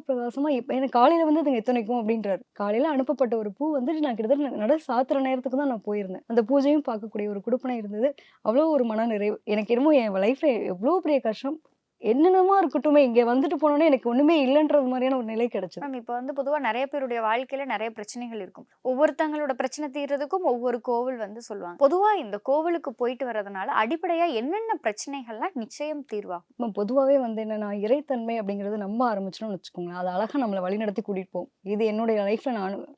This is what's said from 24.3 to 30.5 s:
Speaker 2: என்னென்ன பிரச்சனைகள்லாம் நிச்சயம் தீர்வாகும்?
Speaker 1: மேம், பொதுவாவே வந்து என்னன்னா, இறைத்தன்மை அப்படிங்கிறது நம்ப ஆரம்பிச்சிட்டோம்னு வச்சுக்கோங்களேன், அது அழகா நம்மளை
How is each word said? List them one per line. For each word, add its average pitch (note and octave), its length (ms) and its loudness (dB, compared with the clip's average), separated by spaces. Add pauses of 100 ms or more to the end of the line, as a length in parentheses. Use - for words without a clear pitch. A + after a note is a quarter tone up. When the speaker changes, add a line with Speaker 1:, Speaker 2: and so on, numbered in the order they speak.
Speaker 2:
என்னென்ன F#4+ 500 -4
பிரச்சனைகள்லாம் B3+ 760 -6
நிச்சயம் D4 500 -8
தீர்வாகும்? F#3+ 340 -8 (140)
Speaker 1:
மேம், A#3 200 -4
பொதுவாவே C4+ 400 2
வந்து A3+ 240 -4
என்னன்னா, G#3+ 260 -6 (160)
இறைத்தன்மை A#3 540 -2
அப்படிங்கிறது G3+ 440 -6
நம்ப G#3+ 180 -4 (120)
ஆரம்பிச்சிட்டோம்னு G3 440 -6
வச்சுக்கோங்களேன், F3 440 -10
அது F3+ 140 -2
அழகா A3 240 -2
நம்மளை G3 260 -2